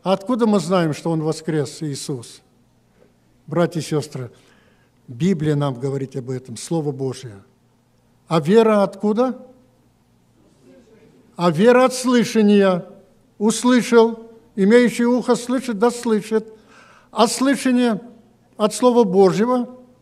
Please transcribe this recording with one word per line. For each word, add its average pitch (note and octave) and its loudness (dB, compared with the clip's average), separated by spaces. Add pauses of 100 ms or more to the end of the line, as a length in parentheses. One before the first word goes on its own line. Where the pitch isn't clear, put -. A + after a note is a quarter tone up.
А F#3 0
откуда A3+ -2
мы G#3 2
знаем, E3 0
что E3 -6
Он D#3+ -2
воскрес, D#3 -6
Иисус? C3+ -10 (1040)
Братья D#3+ -2
и - -8
сестры, C3 -8 (760)
Библия D3+ -2
нам C#3+ -2
говорит C3+ -8
об B2 -10
этом, B2+ -10
Слово D3+ -6
Божие. B2 -10 (840)
А D#3+ 2
вера G#3 4
откуда? G#3 -2 (1900)
А F3 0
вера A#3+ 4
от B3+ 2
слышания. G#3 2 (520)
Услышал, A3+ 2 (240)
имеющий A#3 4
ухо A#3+ 0
слышит, B3 -6
да A#3+ 2
слышит. A3 -4 (640)
А A#3 2
слышание B3 0 (560)
от G#3 -2
Слова A#3+ 2
Божьего. G3 2 (340)